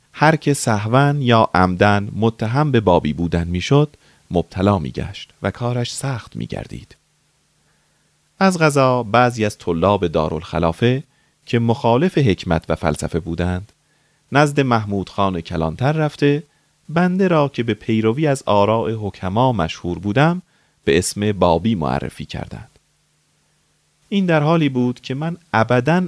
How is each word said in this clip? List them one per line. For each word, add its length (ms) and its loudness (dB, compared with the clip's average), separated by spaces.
هر 240 2
که 180 0
سهواً 640 0
یا 360 4
عمداً 480 2
متهم 540 0
به 100 2
بابی 320 2
بودن 360 -2
می‌شد، 400 0
مبتلا 480 0
می‌گشت 520 -8
و 80 -2
کارش 440 -6
سخت 420 -8
می‌گردید. 580 -12
از 180 2
قضا 440 2
بعضی 420 2
از 140 -4
طلاب 480 0
دارالخلافه 960 -2
که 120 -2
مخالف 600 0
حکمت 500 0
و 60 -2
فلسفه 460 -4
بودند، 520 -6
نزد 280 2
محمودخان 800 -2
کلانتر 520 -2
رفته، 500 0
بنده 400 0
را 200 2
که 140 -4
به 120 -2
پیروی 520 0
از 200 -2
آراء 440 2
حکما 600 -2
مشهور 460 -4
بودم، 440 0
به 140 4
اسم 340 -2
بابی 420 2
معرفی 500 -6
کردند. 460 -14
این 180 0
در 160 2
حالی 260 2
بود 320 -2
که 140 -10
من 220 -6
ابداً 560 2